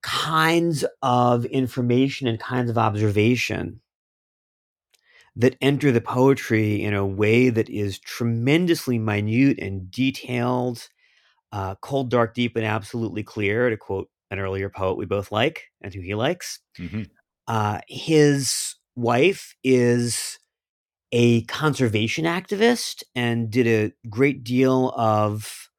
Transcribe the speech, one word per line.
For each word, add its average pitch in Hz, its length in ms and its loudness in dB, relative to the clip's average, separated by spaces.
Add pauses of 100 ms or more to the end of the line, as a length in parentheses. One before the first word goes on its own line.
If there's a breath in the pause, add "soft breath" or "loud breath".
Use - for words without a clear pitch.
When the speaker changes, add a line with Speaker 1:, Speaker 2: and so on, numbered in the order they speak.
Speaker 1:
kinds 160 800 0 (180)
of 123 440 4
information 131 800 0
and 113 100 -2
kinds 123 320 -4
of 113 80 0
observation 104 1000 0 (1500 soft breath)
that 123 260 4
enter 139 300 4
the 117 100 4
poetry 117 840 2
in 104 120 -2
a 98 120 0
way 107 440 4
that 110 180 0
is 101 300 -6
tremendously 127 1000 0
minute 110 600 2
and 95 320 -8
detailed. 123 1000 -4 (640)
Uh, 98 240 -6
"cold, 135 340 -6
dark, 117 220 2
deep, 120 220 -2
and 113 100 -2
absolutely 107 600 -4
clear," 110 460 0
to 107 60 -2
quote 98 320 -8 (220)
an 98 80 -6
earlier 98 320 -6
poet 95 260 -2
we 101 80 -6
both 101 280 -4
like 127 320 -2 (160)
and 95 120 -14
who 95 80 -12
he 92 140 -8
likes. 143 460 -4 (180)
Speaker 2:
Mm-hmm. 95 240 -8 (460)
Speaker 1:
Uh, 104 400 -2
his 147 880 2 (180)
wife 123 680 0
is 120 760 0 (720)
a 120 360 4
conservation 127 800 0
activist 196 760 -2 (140)
and 117 340 0
did 117 160 2
a 110 260 2 (160)
great 131 360 -2
deal 127 520 2
of 107 720 -2 (100)